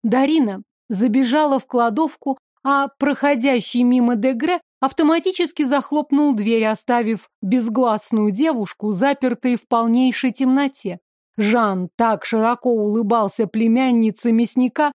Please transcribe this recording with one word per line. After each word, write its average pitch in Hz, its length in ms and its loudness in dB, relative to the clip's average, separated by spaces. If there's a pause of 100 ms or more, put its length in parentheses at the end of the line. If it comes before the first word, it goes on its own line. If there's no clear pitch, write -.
Дарина 247 600 0 (260)
забежала 254 680 0
в - 80 -8
кладовку, 254 720 -2 (260)
а 277 240 0 (100)
проходящий 269 840 0
мимо 247 340 2
Дегре 262 440 -2 (200)
автоматически 320 840 0
захлопнул 285 680 0
дверь, 220 320 0
оставив 220 640 -2 (120)
безгласную 220 880 0
девушку, 214 640 -2
запертой 254 640 0
в - 120 -12
полнейшей 233 640 0
темноте. 262 680 -2 (380)
Жан 208 600 0
так 220 280 0
широко 226 460 0
улыбался 214 760 0
племяннице 226 840 0
мясника 254 640 0